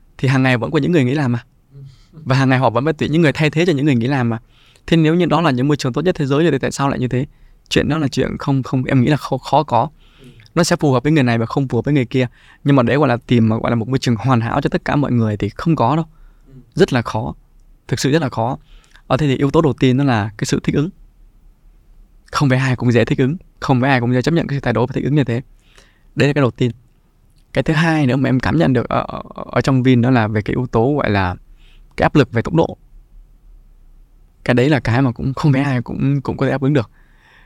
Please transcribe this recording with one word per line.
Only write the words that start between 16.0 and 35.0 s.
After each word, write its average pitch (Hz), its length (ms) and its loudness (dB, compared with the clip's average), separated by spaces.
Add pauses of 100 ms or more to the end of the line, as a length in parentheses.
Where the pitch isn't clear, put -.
Rất 180 180 2
là - 100 0
khó. 131 320 -6 (540)
Thực - 120 -4
sự 135 120 0
rất 165 100 2
là 135 60 -4
khó. 120 300 -4 (480)
Ở 131 100 0
thế 151 100 0
thì 131 100 0
yếu 139 140 0
tố 156 120 4
đầu 147 100 2
tiên 127 240 2
đó 143 80 0
là 110 340 0
cái - 80 -6
sự - 180 -2
thích - 100 -2
ứng. 156 160 0 (1400)
Không 147 160 0
phải 127 100 2
ai 131 180 -2
cũng 123 160 0
dễ 113 120 4
thích - 140 -2
ứng, 139 180 0 (240)
không 127 200 0
phải 135 100 0
ai 131 100 2
cũng 120 140 0
dễ 127 80 0
chấp 147 120 0
nhận 160 120 0
cái 139 100 -6
sự 139 40 -6
thay 123 120 -2
đổi 113 140 0
và 135 60 -10
thích - 120 -4
ứng 135 100 0
như 147 100 2
thế. 117 180 -4 (720)
Đấy 131 140 2
là 147 40 0
cái 143 100 2
đầu 120 80 2
tiên. 123 200 -2 (840)
Cái 139 100 -2
thứ 160 120 0
hai 156 320 2
nữa 123 100 0
mà 131 120 0
em 127 120 0
cảm - 160 -2
nhận 156 160 2
được 117 160 0
ở, - 200 -2
ở, - 140 -12 (120)
ở - 260 -4
trong 127 220 0
Vin 123 200 4
đó 123 80 2
là 113 180 2
về 107 140 -2
cái - 120 -4
yếu 123 120 -4
tố 120 300 0
gọi 131 140 -2
là 101 260 -2 (600)
cái - 80 2
áp - 100 0
lực 135 180 2
về 117 100 -2
tốc - 120 -6
độ. - 240 0 (1700)
Cái 123 100 0
đấy 123 140 2
là 147 120 2
cái 117 220 0